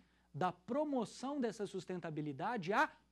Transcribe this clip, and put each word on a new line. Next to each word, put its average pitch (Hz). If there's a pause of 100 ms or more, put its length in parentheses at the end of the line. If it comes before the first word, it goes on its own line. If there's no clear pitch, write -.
(320)
da 170
promoção 277
dessa 208
sustentabilidade 170
a 269 (240)